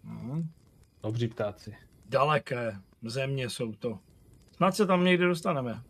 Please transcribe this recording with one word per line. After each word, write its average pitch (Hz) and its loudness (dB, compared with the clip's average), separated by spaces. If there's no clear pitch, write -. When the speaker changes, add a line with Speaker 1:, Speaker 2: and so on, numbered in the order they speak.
Speaker 1:
Mhm. 113 -8
Speaker 2:
Dobří 117 -2
ptáci. 104 -8
Speaker 1:
Daleké 131 0
země 131 -4
jsou 117 -4
to. 107 -6
Snad 185 2
se 208 4
tam 180 4
někdy 180 6
dostaneme. 151 0